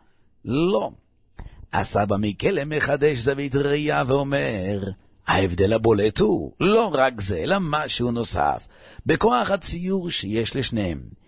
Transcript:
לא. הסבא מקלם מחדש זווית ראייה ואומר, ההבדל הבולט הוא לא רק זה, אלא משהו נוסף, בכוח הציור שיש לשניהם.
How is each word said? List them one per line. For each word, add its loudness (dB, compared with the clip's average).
לא. -2
הסבא 0
מקלם -2
מחדש 0
זווית -2
ראייה 0
ואומר, 0
ההבדל 2
הבולט 4
הוא 2
לא 4
רק 2
זה, -2
אלא 0
משהו -2
נוסף, -2
בכוח 2
הציור -2
שיש -2
לשניהם. -2